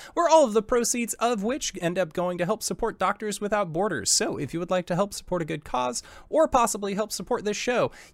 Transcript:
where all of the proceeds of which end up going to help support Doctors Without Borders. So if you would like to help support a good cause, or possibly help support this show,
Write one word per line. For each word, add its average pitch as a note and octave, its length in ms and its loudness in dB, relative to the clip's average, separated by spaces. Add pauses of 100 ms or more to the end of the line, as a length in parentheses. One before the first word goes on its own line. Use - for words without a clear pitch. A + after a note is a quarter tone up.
(140)
where E4 160 4
all D#4 160 10
of G#3 80 2
the A3 80 4
proceeds A#3 540 0
of A3+ 280 0
which C4 380 -4
end F3+ 180 0
up E3 140 -2
going F3+ 240 -2
to F3 80 0
help G#3 180 -2
support G3+ 340 -4
Doctors G3+ 440 -2
Without G3+ 320 0
Borders. E3+ 380 -2
So - 260 0
if C#3+ 160 -6
you E3 80 -4
would F3+ 100 -4
like F3+ 140 0
to F3 100 -4
help D#3 180 0
support - 280 -4
a D#3 40 -6
good D#3+ 200 -6
cause, B3 360 -2 (280)
or D4+ 180 4
possibly G#3 460 2
help G#3+ 180 -2
support G#3+ 320 -4
this G#3 140 -2
show, G#3+ 340 0 (220)